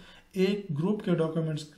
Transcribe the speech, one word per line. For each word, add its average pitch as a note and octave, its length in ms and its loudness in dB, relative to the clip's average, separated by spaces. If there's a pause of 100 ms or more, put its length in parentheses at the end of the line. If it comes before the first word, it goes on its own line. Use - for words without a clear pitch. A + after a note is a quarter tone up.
(360)
एक G3 360 2
group F#3+ 300 0
के F#3 100 0
डॉक्यूमेंट्स D#3+ 680 0